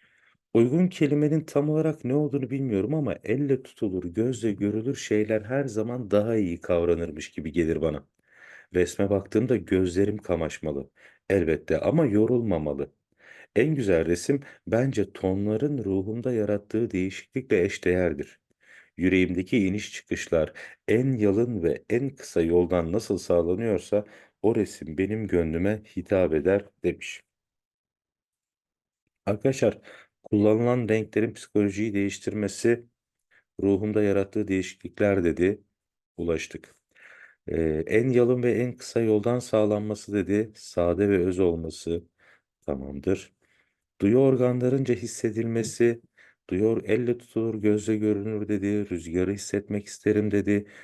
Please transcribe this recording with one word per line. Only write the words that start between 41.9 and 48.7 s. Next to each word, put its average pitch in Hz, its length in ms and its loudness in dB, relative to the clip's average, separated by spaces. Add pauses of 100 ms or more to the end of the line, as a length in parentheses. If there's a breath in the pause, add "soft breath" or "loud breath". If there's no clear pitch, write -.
tamamdır. 71 640 -4 (680)
Duyu 110 180 4
organlarınca 127 760 2
hissedilmesi, 113 1080 0 (500 soft breath)
duyuyor, 107 340 2
elle 120 340 0
tutulur, 113 360 -4
gözle 107 420 2
görünür 104 520 -2
dedi, 101 420 -2